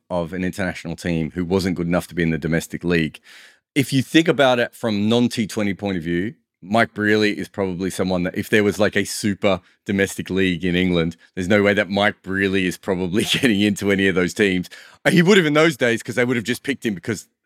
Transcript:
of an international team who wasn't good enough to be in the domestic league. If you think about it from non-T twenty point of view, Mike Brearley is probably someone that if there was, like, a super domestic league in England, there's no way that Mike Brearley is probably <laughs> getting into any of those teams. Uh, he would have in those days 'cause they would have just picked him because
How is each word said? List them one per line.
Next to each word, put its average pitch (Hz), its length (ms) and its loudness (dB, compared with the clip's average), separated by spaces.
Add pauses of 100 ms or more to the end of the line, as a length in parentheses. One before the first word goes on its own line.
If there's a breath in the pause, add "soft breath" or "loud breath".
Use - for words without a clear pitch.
(100)
of 87 240 -4
an 92 100 -4
international 87 520 -6
team 82 340 -2
who 90 160 -4
wasn't 90 300 0
good 87 100 -4
enough 87 220 -2
to 82 60 -18
be 85 80 -2
in 82 60 0
the 80 80 0
domestic 80 480 -4
league. 85 340 0 (560 loud breath)
If 135 160 0
you 135 120 0
think 165 260 4
about 127 300 4
it - 160 -2
from 107 340 -2
non-T 117 380 2
twenty 101 260 -2
point 98 240 -4
of 82 60 -6
view, 87 320 -2 (260)
Mike 107 320 0
Brearley 107 460 2
is 92 100 -8
probably 92 400 -4
someone 92 360 -2
that 92 120 -4
if 101 140 -6
there 107 140 4
was, 98 160 0
like, 101 160 0
a 101 80 0
super 98 560 -2 (260 soft breath)
domestic 98 420 -2
league 92 360 0
in 87 100 0
England, 87 420 0 (200 soft breath)
there's 92 100 -6
no 104 160 4
way 101 100 4
that 98 160 0
Mike 101 320 0
Brearley 95 460 0
is 90 100 -2
probably 92 480 -2
<laughs> - 60 -4
getting 104 300 2
into 101 320 0
any 98 160 2
of 87 80 0
those 90 180 0
teams. 95 340 0 (360 loud breath)
Uh, - 80 2
he 175 100 6
would 196 140 6
have 175 100 4
in 147 60 0
those 156 240 2
days 117 260 0
'cause - 140 -10
they 123 80 2
would 123 100 0
have 117 100 -4
just 123 200 -4
picked 131 200 -4
him 107 120 -2
because 101 320 -8 (180)